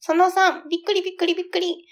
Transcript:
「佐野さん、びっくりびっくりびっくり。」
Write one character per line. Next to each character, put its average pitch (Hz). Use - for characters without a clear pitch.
「佐 320
野 359
さ 381
ん、 349
び 339
っ -
く 415
り 370
び 370
っ -
く 339
り 339
び 370
っ -
く 349
り。」 349